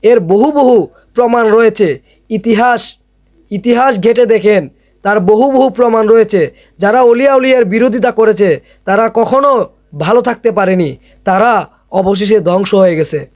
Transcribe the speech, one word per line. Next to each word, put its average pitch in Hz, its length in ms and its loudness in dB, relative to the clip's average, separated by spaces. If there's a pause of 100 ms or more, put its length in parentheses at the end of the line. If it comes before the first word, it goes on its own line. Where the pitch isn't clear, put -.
এর 233 180 2
বহু 202 320 0
বহু 254 360 2 (280)
প্রমাণ 240 320 0
রয়েছে, 214 520 0 (300)
ইতিহাস, 226 640 -2 (540)
ইতিহাস 240 500 -2
ঘেঁটে 226 260 2
দেখেন, 190 440 0 (340)
তার 208 160 0
বহু 214 320 2
বহু 262 180 2
প্রমাণ 226 380 0
রয়েছে। 214 340 2 (360)
যারা 208 240 0
অলিয়া 247 340 2
উলিয়ার 262 300 2
বিরোধিতা 233 460 -2
করেছে, 202 500 0 (240)
তারা 220 280 0
কখনো 247 560 0 (300)
ভালো 202 220 0
থাকতে 233 300 -4
পারেনি, 185 460 -2 (260)
তারা 196 460 0 (220)
অবশেষে 196 480 0
ধ্বংস 185 340 -2
হয়ে 190 220 2
গেছে। 156 240 -4 (160)